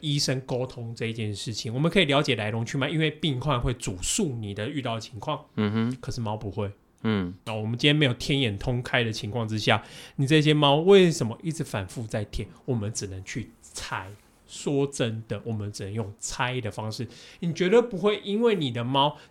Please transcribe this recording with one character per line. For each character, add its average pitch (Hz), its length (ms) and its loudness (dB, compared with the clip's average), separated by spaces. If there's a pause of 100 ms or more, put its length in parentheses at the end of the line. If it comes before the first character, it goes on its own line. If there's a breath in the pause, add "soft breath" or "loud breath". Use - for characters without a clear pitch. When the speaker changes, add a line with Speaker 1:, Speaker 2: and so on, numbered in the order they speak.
Speaker 1:
医 147 160 0
生 131 240 0
沟 127 240 -2
通 117 300 -10
这 117 100 -4
一 113 80 -2
件 107 200 -4
事 101 200 -8
情， - 180 -6
我 120 60 -4
们 160 140 2
可 196 100 4
以 170 40 6
了 143 180 4
解 127 120 2
来 107 140 -2
龙 117 160 -2
去 - 100 -8
脉， 135 140 0
因 160 80 -2
为 156 140 2
病 151 280 -2
患 120 220 0
会 135 100 0
主 107 300 -6
诉 185 280 0
你 110 220 -6
的 104 160 -4
遇 139 140 -4
到 117 140 -2
的 113 40 -4
情 107 200 -12
况。 147 200 -4 (180)
Speaker 2:
嗯 107 140 2
哼。 113 300 0
Speaker 1:
可 123 100 -6
是 - 80 -4
猫 110 160 -2
不 107 140 -6
会。 101 220 -6 (320)
Speaker 2:
嗯。 98 280 0 (140)
Speaker 1:
那 110 80 -6
我 107 140 -4
们 117 100 -2
今 147 100 4
天 147 80 6
没 151 120 4
有 123 80 2
天 139 240 -2
眼 107 180 0
通 123 240 -2
开 120 220 0
的 113 80 -2
情 107 180 -6
况 113 180 -4
之 107 120 -2
下， 107 240 2 (320 loud breath)
你 139 100 2
这 156 160 6
些 151 140 6
猫 143 220 6
为 185 340 8
什 - 120 -2
么 113 200 -2
一 165 80 -4
直 147 120 -6
反 98 240 -4
复 113 200 -8
在 107 180 -4
舔？ - 220 -6 (180 loud breath)
我 135 80 0
们 107 180 -2
只 - 140 -6
能 95 180 -10
去 - 280 -10 (100)
猜。 - 480 -10 (380)
说 139 400 -2
真 113 400 -2
的， 104 160 -6
我 117 80 -6
们 104 200 -4
只 104 120 -10
能 98 100 -8
用 104 240 -4
猜 127 420 -4
的 110 120 -6
方 110 200 -6
式。 113 160 -6 (340 loud breath)
你 170 120 -2
绝 247 160 0
对 226 100 8
不 233 180 -2
会 202 260 2
因 202 180 0
为 226 140 6
你 147 160 0
的 117 120 -2
猫 139 340 4 (140)